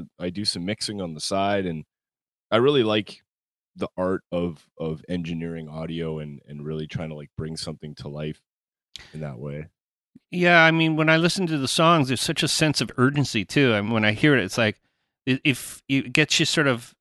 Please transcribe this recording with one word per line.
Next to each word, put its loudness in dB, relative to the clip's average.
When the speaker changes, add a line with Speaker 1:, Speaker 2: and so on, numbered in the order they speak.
Speaker 1:
I -6
do -6
some -4
mixing -6
on -8
the -12
side, 0
and -6
I 4
really 4
like 0
the -6
art -2
of, -4
of -6
engineering -6
audio -6
and, -12
and -14
really -6
trying -8
to, -10
like, -16
bring -8
something -12
to -14
life -8
in -12
that -10
way. -12
Speaker 2:
Yeah, 6
I 8
mean, 2
when 2
I 6
listen 0
to -2
the -2
songs, 4
there's 0
such -2
a 0
sense 2
of -4
urgency 2
too. 4
I 2
mean, -2
when 2
I 4
hear 4
it, 2
it's -4
like, 2
it, 0
if -4
it -2
gets 2
you 2
sort 2
of -2